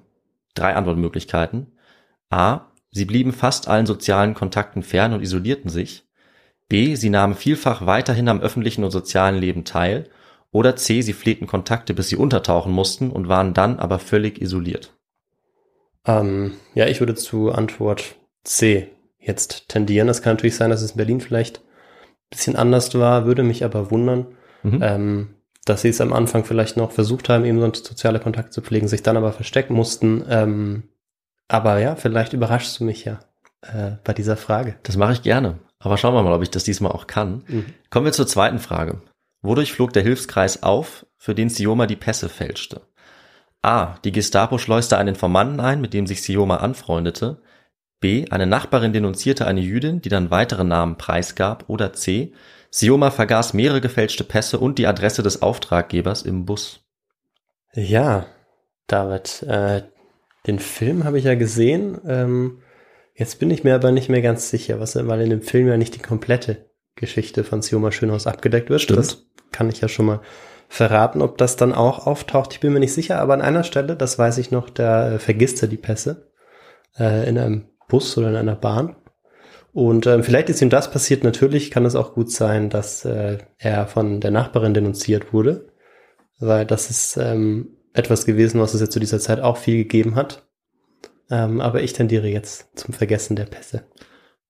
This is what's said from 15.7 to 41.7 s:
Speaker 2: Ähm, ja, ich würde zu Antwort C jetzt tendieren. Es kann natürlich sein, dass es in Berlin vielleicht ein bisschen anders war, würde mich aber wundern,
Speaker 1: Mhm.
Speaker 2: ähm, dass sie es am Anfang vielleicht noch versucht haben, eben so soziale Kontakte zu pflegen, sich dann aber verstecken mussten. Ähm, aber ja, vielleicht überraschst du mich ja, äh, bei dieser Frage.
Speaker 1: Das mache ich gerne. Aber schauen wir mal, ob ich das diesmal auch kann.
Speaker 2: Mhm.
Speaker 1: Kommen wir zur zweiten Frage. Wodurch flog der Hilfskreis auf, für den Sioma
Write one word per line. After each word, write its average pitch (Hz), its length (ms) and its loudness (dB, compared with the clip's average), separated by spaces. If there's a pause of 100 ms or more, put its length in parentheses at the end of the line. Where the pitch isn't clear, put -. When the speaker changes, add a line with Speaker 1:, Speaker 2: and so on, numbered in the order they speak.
Speaker 2:
Ähm, 101 480 0 (200)
ja, 117 120 4
ich 135 140 0
würde 117 160 0
zu 110 340 -2
Antwort 107 640 -4 (280)
C 101 460 2 (280)
jetzt - 500 -8
tendieren. 104 400 2
Es 120 140 0
kann 113 120 2
natürlich 113 220 0
sein, 113 140 2
dass 110 120 0
es 110 100 -6
in - 40 -12
Berlin 113 240 0
vielleicht 117 380 -4
ein - 800 -20
bisschen 131 200 -4
anders 120 400 2
war, 120 300 4
würde 123 160 4
mich 120 220 0
aber 107 260 -2
wundern, 123 380 0 (340)
Speaker 1:
Mhm. 110 180 2
Speaker 2:
ähm, 104 540 -2 (300)
dass 104 180 0
sie 117 60 4
es 117 120 0
am 120 120 0
Anfang 117 320 0
vielleicht 110 320 -2
noch 113 160 -2
versucht 117 360 -2
haben, 120 160 4
eben 117 160 2
so 113 140 2
soziale - 460 -2
Kontakte 113 300 -4
zu 117 120 -8
pflegen, 107 240 0
sich 104 160 -2
dann 113 140 2
aber 110 160 0
verstecken - 420 -2
mussten. 113 540 0
Ähm, 107 560 0 (640)
aber 107 320 2
ja, 143 160 0
vielleicht 113 360 -2
überraschst 120 460 -2
du 117 60 -4
mich 110 200 -4
ja, 107 140 -8 (420)
äh, 104 320 -8 (120)
bei 110 80 -2
dieser 107 240 -2
Frage. 110 480 -4
Speaker 1:
Das 95 120 -4
mache 107 180 2
ich 123 80 -4
gerne. 110 360 0 (220)
Aber - 160 0
schauen - 180 2
wir 113 80 4
mal, 87 100 4
ob 85 100 2
ich 90 80 -4
das 92 140 -4
diesmal 98 280 -2
auch - 160 -10
kann. 104 400 -4
Speaker 2:
Mhm. 110 180 -6 (240)
Speaker 1:
Kommen 127 160 2
wir 147 60 0
zur 131 160 0
zweiten 113 320 2
Frage. 82 420 -6 (400)
Wodurch 123 320 0
flog 123 180 0
der 98 100 4
Hilfskreis 101 600 0
auf, 107 420 0 (140)
für 107 160 -4
den 110 160 0
Sioma 110 360 0